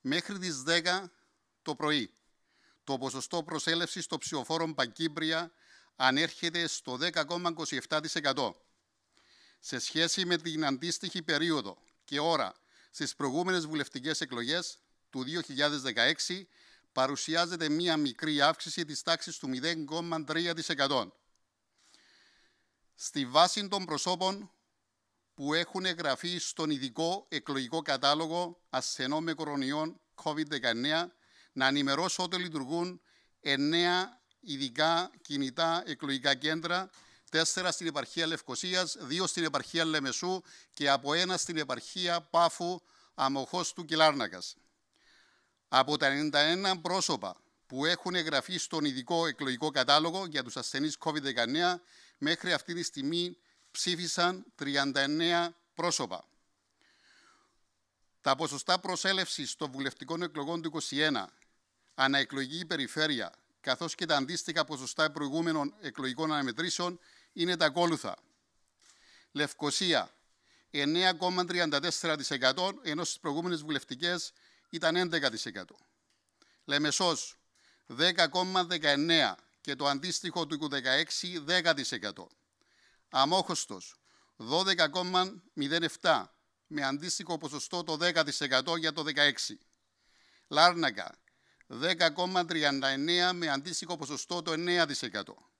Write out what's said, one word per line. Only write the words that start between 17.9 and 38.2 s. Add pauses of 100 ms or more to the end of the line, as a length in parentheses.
μικρή
αύξηση
της
τάξης
του
μηδέν
κόμμα
τρία
τοις
εκατό. (1800)
Στη
βάση
των
προσώπων (840)
που
έχουν
εγγραφεί
στον
ειδικό
εκλογικό
κατάλογο (100)
ασθενών
με
κορονοϊόν (220)
covid
δεκαεννέα, (400)
να
ενημερώσω
ότι
λειτουργούν (400)
εννέα (200)
ειδικά (120)
κινητά
εκλογικά
κέντρα, (400)
τέσσερα
στην
επαρχία